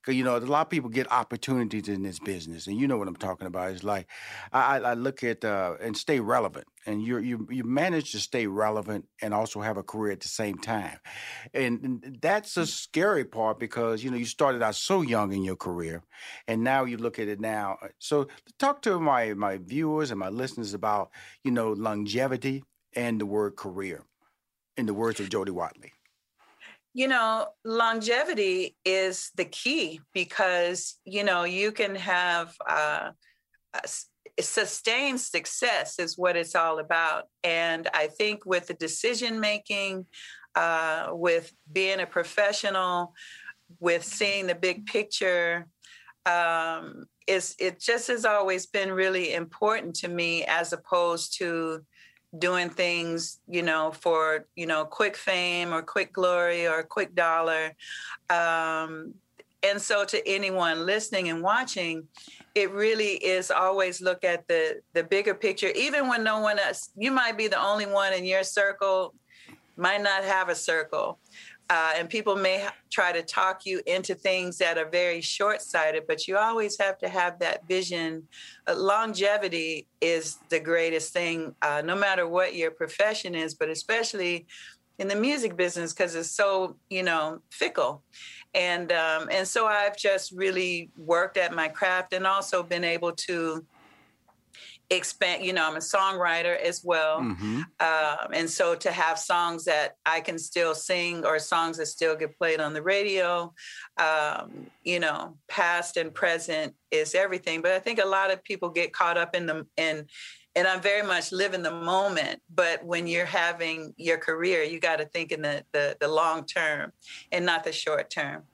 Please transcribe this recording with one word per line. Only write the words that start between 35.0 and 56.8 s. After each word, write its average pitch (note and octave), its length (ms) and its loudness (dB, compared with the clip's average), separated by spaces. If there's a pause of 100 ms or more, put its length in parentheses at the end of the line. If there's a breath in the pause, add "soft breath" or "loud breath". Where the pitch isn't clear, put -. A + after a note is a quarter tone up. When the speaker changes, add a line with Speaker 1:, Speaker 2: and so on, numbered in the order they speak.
Speaker 2:
success - 800 -2
is E3+ 180 -4
what F3+ 180 2
it's E3 200 -2
all D#3+ 240 2
about. E3 460 0 (180)
And E3 500 0
I D#3 140 2
think G#3 360 -2
with F3+ 220 0
the E3+ 80 -6
decision A3 640 -2
making, G3+ 680 -2 (500 loud breath)
uh, E3 560 0
with E3+ 400 2 (200)
being F#3+ 280 0
a F3 60 -2
professional, F#3 1080 0 (640 loud breath)
with E3+ 240 2
seeing G3 460 -2
the E3+ 80 0
big F#3 300 -2
picture, F3 840 0 (580 loud breath)
um, E3 800 0 (240)
is, F#3+ 320 0
it F3+ 180 -2
just A#3 300 0
has A#3+ 160 -2
always F#3+ 420 2
been G3 240 -2
really F#3 420 2
important E3+ 640 0
to F3 120 -6
me E3+ 360 -2
as E3+ 280 0
opposed E3+ 640 0
to E3 460 -4 (540 soft breath)
doing F3 320 2
things, E3+ 800 -2
you F3 120 -2
know, D#3+ 300 2
for, D#3 640 2
you E3+ 100 -8
know, D#3 200 0
quick G3+ 320 0
fame F3 580 0
or D#3+ 80 0
quick F#3+ 300 -2
glory F3 520 2
or D#3+ 200 2